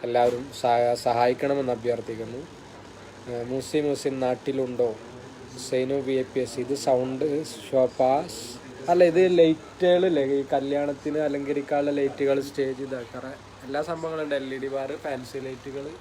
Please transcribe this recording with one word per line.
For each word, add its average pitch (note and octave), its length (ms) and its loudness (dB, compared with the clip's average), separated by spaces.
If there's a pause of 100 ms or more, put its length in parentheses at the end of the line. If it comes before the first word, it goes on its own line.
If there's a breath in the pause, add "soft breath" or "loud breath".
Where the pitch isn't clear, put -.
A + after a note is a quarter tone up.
എല്ലാവരും A#2+ 360 2 (200)
സഹ-, A#2+ 340 4 (100)
സഹായിക്കണമെന്ന് B2 680 2
അഭ്യർത്ഥിക്കുന്നു. A2+ 640 -4 (880)
ഏഹ്, A#2+ 200 -4
മൂസി C3+ 360 -2
മൂസിൻ C#3 280 0 (100)
നാട്ടിലുണ്ടോ? B2 680 0 (800)
സൈനു C3 280 0 (120)
വി C3+ 140 2
ഐ B2+ 120 -2
പി C3+ 80 2
എസ്, A#2+ 220 -6
ഇത് C3+ 100 -2 (120)
സൗണ്ട് C3 400 2 (420)
ഷോപ്പാ? C3 440 4 (760)
അല്ല, F3+ 120 8 (100)
ഇത് F3+ 100 6 (160)
ലൈറ്റുകളില്ലേ, E3+ 880 4 (120)
ഈ C#3 60 2 (120)
കല്യാണത്തിന് C#3+ 760 -2
അലങ്കരിക്കാനുള്ള C#3+ 720 -2
ലൈറ്റുകൾ, C#3 360 2 (140)
സ്റ്റേജ്, C3+ 380 -4
ഇതാക്കാറ B2+ 380 -10 (400)
എല്ലാ C#3 220 -4
സംഭവങ്ങളുണ്ട്. D#3+ 520 -4
എൽ C3+ 60 -8 (100)
ഇ - 80 -8
ഡി C#3 120 -4
ബാർ, C3+ 140 -4 (160)
ഫാൻസി C3 400 -8
ലൈറ്റുകൾ C3+ 400 -10 (140)